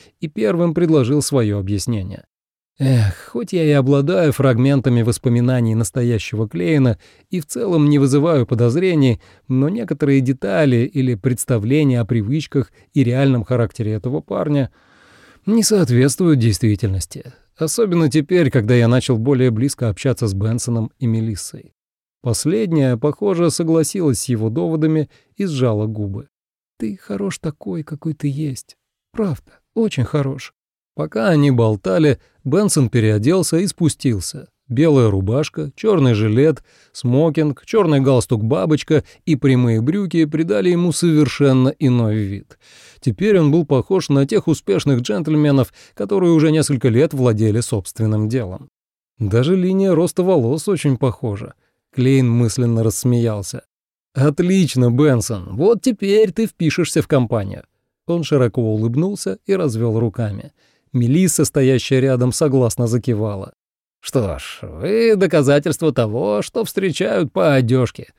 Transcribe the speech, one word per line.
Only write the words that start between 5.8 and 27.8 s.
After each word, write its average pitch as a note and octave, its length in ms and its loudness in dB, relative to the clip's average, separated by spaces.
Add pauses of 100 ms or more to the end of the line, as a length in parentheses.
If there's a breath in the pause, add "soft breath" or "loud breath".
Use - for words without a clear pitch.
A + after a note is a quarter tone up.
Клейна D3+ 500 0 (320 soft breath)
и F3+ 100 -4
в - 60 -10
целом F3 420 0
не D3 120 4
вызываю C#3 460 2
подозрений, C3 760 0 (240 soft breath)
но C3 220 0
некоторые D#3 520 0
детали C3 580 0
или B2+ 360 -2
представления B2+ 840 0
о A2+ 40 -2
привычках B2 680 -2 (200 soft breath)
и C#3 120 2
реальном B2+ 400 0
характере A2+ 480 -4
этого B2 280 -6
парня D3 520 -4 (760 soft breath)
не A3 160 2
соответствуют C#3+ 800 2
действительности. G#2+ 920 -2 (240)
Особенно E3+ 540 0
теперь, D#3 400 2
когда A#2+ 240 2
я A#2 140 4
начал B2 300 2
более B2+ 340 2
близко A#2+ 360 -2
общаться A#2+ 380 -2
с G2+ 80 -2
Бенсоном A2+ 640 -2
и B2+ 80 -4
Мелиссой». A2 680 -6 (480)
Последняя, D3+ 760 0
похоже, E3+ 560 0
согласилась D#3+ 680 0
с - 60 -6
его A2+ 220 -2
доводами D#3 580 0 (280 soft breath)
и G3+ 100 -2
сжала B2 400 0
губы. G#2+ 400 -8 (540)
«Ты G#3+ 160 -6
хорош G3 420 -8
такой, E3 460 -8